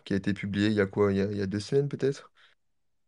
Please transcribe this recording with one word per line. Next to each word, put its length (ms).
qui 100
a 40
été 160
publié 340
il 60
y 80
a 40
quoi, 260
il 60
y 40
a, 40
il 120
y 40
a 60
deux 120
semaines 300
peut-être, 420